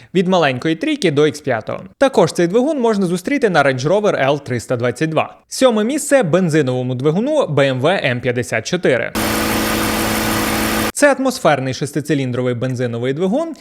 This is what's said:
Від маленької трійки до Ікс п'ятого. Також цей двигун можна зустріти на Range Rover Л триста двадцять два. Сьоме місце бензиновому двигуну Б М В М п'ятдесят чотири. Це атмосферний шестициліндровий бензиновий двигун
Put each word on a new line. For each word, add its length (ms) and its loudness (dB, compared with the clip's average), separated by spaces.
Від 140 2
маленької 480 2
трійки 360 -2
до 160 4
Ікс 140 -4
п'ятого. 380 -4
Також 340 4
цей 160 0
двигун 320 0
можна 260 2
зустріти 440 0
на 140 4
Range 240 0
Rover 360 2
Л 200 0
триста 320 -4
двадцять 340 -2
два. 280 -2
Сьоме 360 2
місце 400 2
бензиновому 720 2
двигуну 520 0
Б 200 2
М 140 -2
В 220 2
М 180 -2
п'ятдесят 460 -2
чотири. 440 0
Це 180 4
атмосферний 600 0
шестициліндровий 800 -2
бензиновий 600 -2
двигун 480 -2